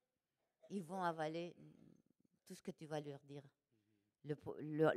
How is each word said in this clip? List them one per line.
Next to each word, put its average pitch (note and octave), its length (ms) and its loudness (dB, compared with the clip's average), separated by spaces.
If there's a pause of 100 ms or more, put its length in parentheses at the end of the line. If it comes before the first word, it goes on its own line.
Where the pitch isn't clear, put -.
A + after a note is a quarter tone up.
(720)
ils F#3+ 140 -2
vont F3+ 180 -2
avaler E3 520 0 (920)
tout F#3 80 -12
ce - 80 -18
que - 80 -6
tu E3+ 160 -10
vas D3+ 140 -2
leur C#3+ 200 -8
dire. C#3+ 220 -12 (800)
Le C#3+ 100 0
po-, - 240 -8
le, D3+ 380 6